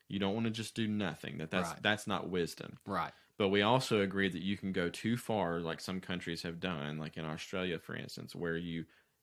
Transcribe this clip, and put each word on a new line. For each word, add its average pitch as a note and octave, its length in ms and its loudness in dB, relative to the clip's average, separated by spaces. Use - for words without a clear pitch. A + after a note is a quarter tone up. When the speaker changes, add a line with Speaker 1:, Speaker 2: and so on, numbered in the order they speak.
Speaker 1:
You G2 100 -2
don't G2 160 2
wanna A2+ 160 0
just A2 240 -6
do A2+ 120 0
nothing. G2+ 520 -2
That, D#2+ 100 -6
that's, F2+ 220 2
Speaker 2:
Right. - 100 -10
Speaker 1:
that's G#2 240 4
not F#2 240 0
wisdom. - 560 -2
Speaker 2:
Right. F2 260 -2
Speaker 1:
But G2+ 120 6
we G2+ 140 6
also A#2 380 6
agree G2 280 4
that E2+ 140 -4
you G2 120 0
can F#2+ 160 -4
go F2+ 180 2
too A2+ 280 0
far, F2+ 440 0
like E2 180 -2
some F#2 200 -4
countries F2 440 -4
have E2+ 160 -4
done, D2+ 400 -2
like D2+ 180 -8
in D#2+ 80 -4
Australia, F2 540 -2
for E2 160 -10
instance, E2 400 -10
where E2+ 220 -2
you, E2 280 -4